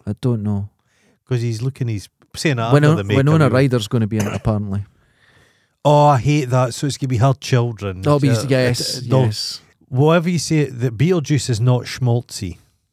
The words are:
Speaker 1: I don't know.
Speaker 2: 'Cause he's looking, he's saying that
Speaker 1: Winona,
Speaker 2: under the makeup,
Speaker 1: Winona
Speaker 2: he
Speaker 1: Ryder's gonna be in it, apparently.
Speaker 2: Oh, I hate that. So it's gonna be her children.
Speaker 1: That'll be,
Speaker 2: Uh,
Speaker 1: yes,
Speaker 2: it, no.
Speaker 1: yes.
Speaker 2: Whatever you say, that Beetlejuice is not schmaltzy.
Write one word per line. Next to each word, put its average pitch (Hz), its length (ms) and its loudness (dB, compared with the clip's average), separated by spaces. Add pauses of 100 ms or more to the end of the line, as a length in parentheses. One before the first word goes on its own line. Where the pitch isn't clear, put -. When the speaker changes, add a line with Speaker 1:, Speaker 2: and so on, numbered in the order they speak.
Speaker 1:
I 107 140 -4
don't 117 240 -2
know. 101 260 -2 (560)
Speaker 2:
'Cause 123 160 -2
he's 117 200 -4
looking, 131 260 -6
he's 107 220 -8 (260)
saying 143 220 -2
that 117 160 0
Speaker 1:
Winona, 147 200 6
Speaker 2:
under 101 100 0
the 98 40 -10
makeup, 101 180 2
Speaker 1:
Winona 156 220 4
Speaker 2:
he 110 60 0
Speaker 1:
Ryder's 127 340 0
gonna 113 200 0
be 110 100 -4
in 104 100 -2
it, 104 80 -6
apparently. 101 480 -2 (1000)
Speaker 2:
Oh, 147 220 6
I 143 100 4
hate 139 320 0
that. 127 240 0
So - 140 -6
it's 131 100 -6
gonna 135 120 -6
be 127 80 -2
her 135 220 4
children. 101 640 -2
Speaker 1:
That'll 147 180 2
be, 139 120 2
Speaker 2:
Uh, 110 180 0
Speaker 1:
yes, 127 480 0
Speaker 2:
it, 123 120 -10
no. 131 160 4
Speaker 1:
yes. - 360 -6 (260)
Speaker 2:
Whatever 160 420 2
you 175 100 0
say, 151 260 0
that 120 320 -4
Beetlejuice 151 520 0
is 110 120 -2
not 123 220 2
schmaltzy. 117 720 -4 (360)